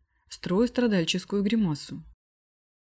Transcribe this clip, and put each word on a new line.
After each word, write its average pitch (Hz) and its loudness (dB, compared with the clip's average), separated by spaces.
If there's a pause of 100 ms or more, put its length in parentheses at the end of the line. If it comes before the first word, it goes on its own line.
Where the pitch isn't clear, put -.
(280)
Строю 202 0
страдальческую 202 0
гримасу. 185 0 (880)